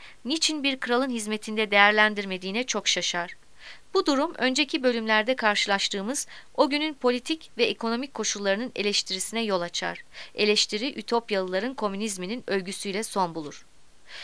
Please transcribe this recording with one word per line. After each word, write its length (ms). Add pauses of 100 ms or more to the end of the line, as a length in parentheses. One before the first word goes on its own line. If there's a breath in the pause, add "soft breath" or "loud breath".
(240 loud breath)
niçin 380
bir 180
kralın 300
hizmetinde 600
değerlendirmediğine 920
çok 240
şaşar. 480 (580 loud breath)
Bu 120
durum 320
önceki 440
bölümlerde 540
karşılaştığımız 880 (280 loud breath)
o 160
günün 240
politik 640
ve 60
ekonomik 500
koşullarının 640
eleştirisine 680
yol 180
açar. 440 (300 loud breath)
Eleştiri 640
Ütopyalıların 760
komünizminin 720
övgüsüyle 560
son 320
bulur. 300 (600 loud breath)